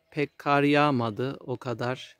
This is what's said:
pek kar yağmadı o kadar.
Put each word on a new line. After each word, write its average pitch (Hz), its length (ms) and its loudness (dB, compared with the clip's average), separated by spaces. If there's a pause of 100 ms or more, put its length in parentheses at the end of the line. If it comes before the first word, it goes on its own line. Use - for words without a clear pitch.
(180)
pek 143 200 -4
kar 143 260 2
yağmadı 135 760 2
o 123 180 -8
kadar. 123 640 -8